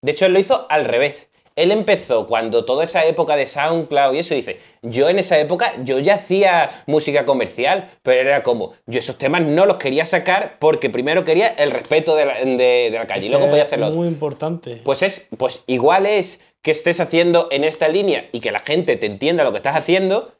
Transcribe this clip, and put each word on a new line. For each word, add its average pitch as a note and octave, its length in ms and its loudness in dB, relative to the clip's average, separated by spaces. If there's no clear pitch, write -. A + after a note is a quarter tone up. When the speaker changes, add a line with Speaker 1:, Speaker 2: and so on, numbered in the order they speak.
Speaker 1:
De C#3 100 -2
hecho, F#3+ 140 0
él F#3 80 4
lo F#3 60 6
hizo F#3 300 0
al D3+ 160 0
revés. B2+ 440 -2
Él F3 140 2
empezó F3+ 560 0
cuando A2+ 360 0
toda C3 220 -2
esa E3 200 0
época D#3+ 300 0
de C#3 100 0
SoundCloud D3 720 0
y D#3 40 -2
eso, E3+ 140 -4
dice, G#2 260 -6
"Yo B2 280 0
en F#3+ 100 2
esa F3+ 180 0
época, E3+ 340 0
yo C3 160 -2
ya F#3 160 2
hacía F#3 540 0
música D3 380 0
comercial", C3+ 640 -2
pero B2+ 260 2
era C#3+ 120 2
como, A#2 300 -2
"Yo A#2 140 -4
esos B2 180 -8
temas D3+ 260 0
no D#3 220 4
los F#3+ 120 2
quería C#3+ 280 -2
sacar F#3 540 -2
porque D3+ 300 2
primero C#3+ 360 0
quería E3 240 2
el D3 220 0
respeto D#3 440 0
de D3+ 100 4
la, C3 140 -2
de, B2 500 2
de - 80 -4
la A2+ 80 -4
calle G2 180 -6
y - 20 -6
Speaker 2:
Es A2+ 60 -4
Speaker 1:
luego C#3 140 4
Speaker 2:
que C#3+ 60 2
Speaker 1:
podía D3 120 4
Speaker 2:
es D3 60 0
Speaker 1:
hacer C3 100 -4
lo A2 80 0
otro". D#3 100 -2
Speaker 2:
muy E3+ 100 -2
importante. D3+ 760 -6
Speaker 1:
Pues C3+ 200 -2
es, F#3+ 240 -4
pues - 300 -6
igual E3+ 380 2
es G3+ 340 -2
que D#3 100 -2
estés E3+ 300 0
haciendo E3+ 500 2
en C#3 140 0
esta D#3 240 0
línea E3+ 420 0
y A#2+ 80 -8
que A2 120 -4
la G#2 80 -4
gente - 360 0
te G#2 100 -4
entienda C#3+ 380 0
lo B2 80 2
que G#2 60 -4
estás C3+ 180 -2
haciendo F#3+ 640 0